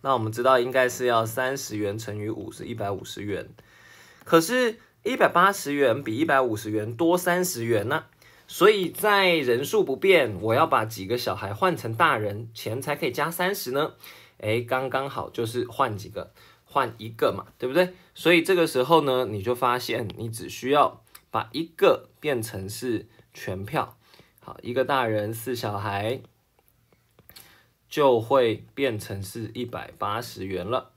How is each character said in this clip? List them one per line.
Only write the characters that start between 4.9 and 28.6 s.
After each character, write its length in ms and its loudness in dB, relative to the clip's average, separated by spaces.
一 140 -2
百 100 4
八 240 6
十 220 -6
元 280 4
比 140 -6
一 80 0
百 160 4
五 160 2
十 160 -8
元 240 -4
多 220 2
三 260 0
十 220 -4
元 240 0
呢， 160 -4
所 220 6
以 200 2
在 420 4
人 340 2
数 180 2
不 140 -2
变， 420 4
我 140 2
要 120 6
把 200 2
几 200 -10
个 120 -2
小 180 -4
孩 180 -8
换 220 0
成 180 -8
大 240 2
人， 360 -6
钱 280 -8
才 140 -4
可 100 -4
以 60 0
加 180 -2
三 240 -2
十 180 -6
呢？ 240 -2
哎， 240 -2
刚 280 -2
刚 200 -2
好 200 -8
就 160 -4
是 220 -4
换 300 -2
几 100 -12
个， 240 -12
换 340 -2
一 120 -12
个 240 0
嘛， 140 -10
对 100 -6
不 80 -4
对？ 180 2
所 180 4
以 80 6
这 140 2
个 100 4
时 180 0
候 180 6
呢， 240 0
你 160 -6
就 120 -2
发 240 2
现 380 -4
你 140 -8
只 180 -10
需 220 -8
要 340 2
把 220 -6
一 240 -6
个 320 4
变 200 0
成 280 -10
是 400 -6
全 320 -8
票， 320 -4
好， 220 -18
一 120 -8
个 120 2
大 200 2
人 280 -2
四 200 -6
小 240 -4
孩 440 -4
就 300 4
会 460 2